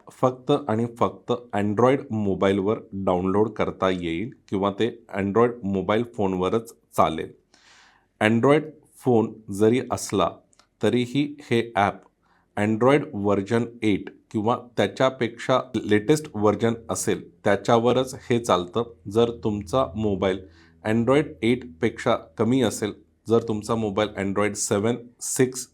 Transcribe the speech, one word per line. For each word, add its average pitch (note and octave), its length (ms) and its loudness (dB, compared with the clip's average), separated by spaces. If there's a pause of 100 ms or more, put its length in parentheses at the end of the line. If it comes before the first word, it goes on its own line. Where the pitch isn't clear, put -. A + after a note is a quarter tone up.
(120)
फक्त B2+ 400 -2 (160)
आणि A2+ 180 0 (140)
फक्त G2 320 -2 (240)
Android G#2+ 460 2 (100)
मोबाईलवर G2+ 680 0 (260)
डाउनलोड F#2+ 440 2
करता F#2+ 420 -2
येईल F2 380 -4 (200)
किंवा G2 220 0
ते G#2+ 180 0 (280)
Android G2+ 340 2 (140)
मोबाईल G2 380 0 (140)
फोनवरच F#2+ 560 0 (240)
चालेल. F2 340 0 (880)
Android A#2 480 4 (300)
फोन A2+ 340 2 (200)
जरी A2 280 4 (100)
असला, F#2+ 380 0 (520)
तरीही B2 420 0 (180)
हे A#2 200 0 (140)
ॲप G2 260 0 (560)
Android A2 460 4 (100)
व्हर्जन G2+ 520 0 (180)
एट G2+ 260 0 (220)
किंवा A2+ 260 0 (200)
त्याच्यापेक्षा C3 800 0 (160)
लेटेस्ट G#2+ 600 0
व्हर्जन G#2+ 380 2 (160)
असेल, F#2+ 340 -2 (200)
त्याच्यावरच A#2+ 720 2 (140)
हे A#2+ 100 2
चालतं. G2 440 0 (280)
जर A#2 200 2 (120)
तुमचा G#2+ 420 -2 (100)
मोबाईल G2 440 0 (440)
Android A#2 440 2 (160)
एटपेक्षा A#2+ 720 -2 (220)
कमी A#2+ 240 2
असेल, G#2 320 -2 (360)
जर A2+ 180 4
तुमचा A2+ 280 -4
मोबाईल G#2+ 340 -2 (100)
Android G2+ 380 -2
सेवन, A2+ 380 0 (260)
सिक्स - 520 -2